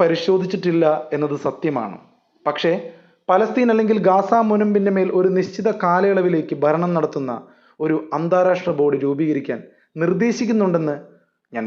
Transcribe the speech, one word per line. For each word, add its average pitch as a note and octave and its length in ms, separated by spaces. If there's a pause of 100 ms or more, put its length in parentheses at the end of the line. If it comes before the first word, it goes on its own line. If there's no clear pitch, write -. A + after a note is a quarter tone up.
പരിശോധിച്ചിട്ടില്ല F3 840 (300)
എന്നത് D3 300
സത്യമാണ്. B2+ 520 (480)
പക്ഷേ E3 280 (560)
പലസ്തീൻ A3 440
അല്ലെങ്കിൽ A3 240 (120)
ഗാസ G3 240 (160)
മുനമ്പിൻ്റെ G#3 480
മേൽ F#3 120 (100)
ഒരു F#3+ 180
നിശ്ചിത F#3+ 320 (160)
കാലയളവിലേക്ക് F3+ 680 (100)
ഭരണം E3+ 320
നടത്തുന്ന C#3 360 (460)
ഒരു D#3 180 (180)
അന്താരാഷ്ട്ര F3+ 640
ബോർഡ് C#3+ 260
രൂപീകരിക്കാൻ C#3 560 (420)
നിർദ്ദേശിക്കുന്നുണ്ടെന്ന് F#3 920 (600)
ഞാൻ A2+ 120